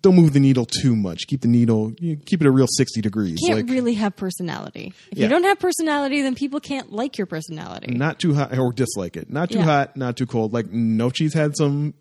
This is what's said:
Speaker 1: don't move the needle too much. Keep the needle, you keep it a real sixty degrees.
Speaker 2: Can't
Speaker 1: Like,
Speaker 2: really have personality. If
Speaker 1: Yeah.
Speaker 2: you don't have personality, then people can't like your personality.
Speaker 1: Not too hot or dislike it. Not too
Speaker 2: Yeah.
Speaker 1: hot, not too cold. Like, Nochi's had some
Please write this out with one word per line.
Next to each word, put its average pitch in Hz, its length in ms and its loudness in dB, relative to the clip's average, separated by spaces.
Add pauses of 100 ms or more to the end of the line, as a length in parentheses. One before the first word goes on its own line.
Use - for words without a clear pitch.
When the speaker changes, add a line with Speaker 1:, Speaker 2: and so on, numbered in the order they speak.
Speaker 1:
don't 185 140 6
move 160 160 8
the 143 80 6
needle 131 260 4
too 127 300 0
much. 92 300 -4
Keep 135 160 -4
the 123 60 2
needle, 113 500 2
you 165 180 -4
keep 160 240 -4
it 151 60 4
a 135 40 8
real 131 160 4
sixty - 340 -2
degrees. 101 440 -2
Speaker 2:
Can't 359 120 2 (100)
Speaker 1:
Like, 240 40 -6
Speaker 2:
really 247 240 0
have 208 220 -2
personality. - 760 -10 (180)
If - 80 -12
Speaker 1:
Yeah. - 60 2
Speaker 2:
you 214 60 2
don't 349 140 4
have 403 140 2
personality, 294 640 -2
then 262 120 -2
people 277 260 -6
can't 269 320 -10
like 233 260 -6
your 190 80 -4
personality. 160 680 -10
Speaker 1:
Not 143 240 -2
too 160 160 2
hot 135 220 0
or 127 160 0
dislike 101 440 -4
it. - 140 -12
Not 160 200 -4
too 220 80 -2
Speaker 2:
Yeah. 175 60 2
Speaker 1:
hot, 147 320 2
not 127 200 -6
too 127 100 -4
cold. 110 260 -2
Like, 117 180 -2
Nochi's 117 640 0
had 151 220 0
some 147 440 -2